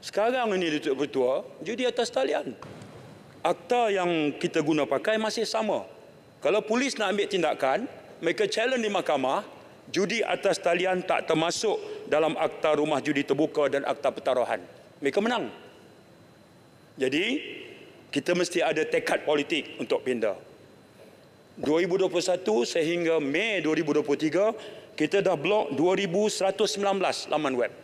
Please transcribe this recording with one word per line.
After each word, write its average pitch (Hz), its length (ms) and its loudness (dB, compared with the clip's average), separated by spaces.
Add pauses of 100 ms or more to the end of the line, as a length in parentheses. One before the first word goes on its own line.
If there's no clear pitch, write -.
Sekarang 233 480 0
ini, 185 240 0
Datuk 135 240 0
Pertua, 135 400 0 (240)
judi 233 240 -2
atas 233 240 -2
talian. 262 400 -2 (880)
Akta 226 480 2
yang 175 480 2
kita 175 240 0
guna 147 240 2
pakai 139 320 0
masih 220 320 -2
sama. 202 400 -2 (560)
Kalau 185 160 4
polis 240 400 0
nak 202 160 2
ambil 202 80 2
tindakan, 160 640 0 (320)
mereka 175 240 0
challenge 233 400 0
di 208 80 0
mahkamah, 151 480 0 (480)
judi 202 320 0
atas 185 400 0
talian 185 480 2
tak - 160 0
termasuk 165 560 0 (240)
dalam 151 320 2
Akta 156 400 0
Rumah 147 240 2
Judi 143 240 0
Terbuka 147 480 2
dan 139 160 -2
Akta 135 240 0
Pertaruhan. 117 480 0 (400)
Mereka 147 240 2
menang. 220 240 0 (1500)
Jadi, 165 400 0 (720)
kita 175 240 0
mesti 170 240 0
ada 156 240 2
tekad 160 400 0
politik 151 560 0
untuk 127 240 -2
pindah. 110 320 -2 (1200)
Dua 151 240 2
ribu 185 160 0
dua 190 160 2
puluh 170 100 0
satu 214 460 0
sehingga 165 560 0
Mei 175 400 0
dua 156 80 2
ribu 147 240 0
dua 147 80 2
puluh 143 160 0
tiga, 165 320 2 (480)
kita 175 240 2
dah 185 80 4
blok 175 400 0
dua 175 240 2
ribu 196 320 0
seratus 196 480 0
sembilan 196 240 0
belas 151 160 0 (160)
laman 147 240 0
web. 117 160 0 (120)